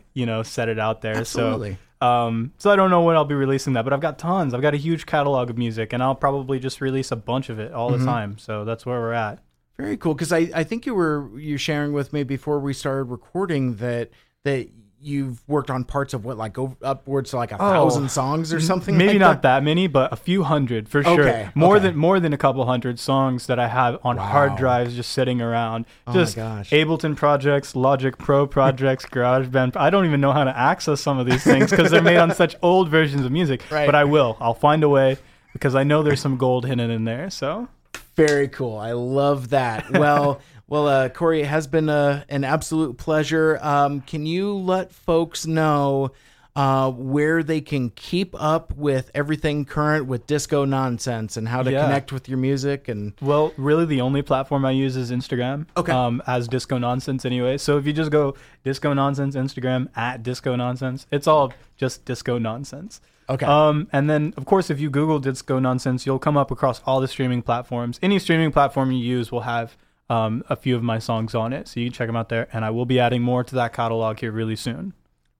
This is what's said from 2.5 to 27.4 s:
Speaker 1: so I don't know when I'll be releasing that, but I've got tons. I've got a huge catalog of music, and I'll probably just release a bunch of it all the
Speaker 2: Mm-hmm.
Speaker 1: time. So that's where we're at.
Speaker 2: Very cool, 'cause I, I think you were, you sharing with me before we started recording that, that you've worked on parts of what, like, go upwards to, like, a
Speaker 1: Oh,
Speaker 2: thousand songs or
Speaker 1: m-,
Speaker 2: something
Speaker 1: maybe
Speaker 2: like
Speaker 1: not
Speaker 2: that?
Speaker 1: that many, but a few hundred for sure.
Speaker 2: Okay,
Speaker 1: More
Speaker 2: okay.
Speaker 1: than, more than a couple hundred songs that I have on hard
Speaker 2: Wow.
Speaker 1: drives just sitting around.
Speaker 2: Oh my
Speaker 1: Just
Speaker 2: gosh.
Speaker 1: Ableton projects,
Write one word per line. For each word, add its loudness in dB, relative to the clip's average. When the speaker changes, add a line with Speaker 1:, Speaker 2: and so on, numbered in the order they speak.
Speaker 1:
so 0
I 6
don't 6
know 6
when 4
I'll 4
be -2
releasing 0
that, 0
but -2
I've 0
got -4
tons. -2
I've -4
got 2
a 0
huge -4
catalog 0
of -8
music, -4
and -2
I'll 0
probably -2
just -8
release -4
a -4
bunch -4
of -8
it -10
all -2
the 0
Speaker 2:
Mm-hmm. 0
Speaker 1:
time. -4
So -8
that's -8
where -4
we're -4
at. -4
Speaker 2:
Very -6
cool, -2
'cause -6
I, 0
I -2
think -8
you -4
were, -2
you -6
sharing -2
with -4
me -2
before -4
we -4
started -4
recording -4
that, -4
that -2
you've -6
worked -2
on -4
parts -4
of -6
what, -10
like, -8
go -6
upwards -4
to, -4
like, -4
a -10
Speaker 1:
Oh, -10
Speaker 2:
thousand 2
songs -2
or 0
Speaker 1:
m-, 0
Speaker 2:
something 0
Speaker 1:
maybe 6
Speaker 2:
like 4
Speaker 1:
not 6
Speaker 2:
that? -
Speaker 1:
that 0
many, 2
but 2
a -6
few 0
hundred 0
for 2
sure. 6
Speaker 2:
Okay, -2
Speaker 1:
More 8
Speaker 2:
okay. 4
Speaker 1:
than, -2
more 4
than 2
a 0
couple 2
hundred -2
songs 0
that 0
I 2
have 0
on 0
hard 2
Speaker 2:
Wow. -4
Speaker 1:
drives 0
just -8
sitting 0
around. -2
Speaker 2:
Oh -8
my 4
Speaker 1:
Just 0
Speaker 2:
gosh. -8
Speaker 1:
Ableton 2
projects, 2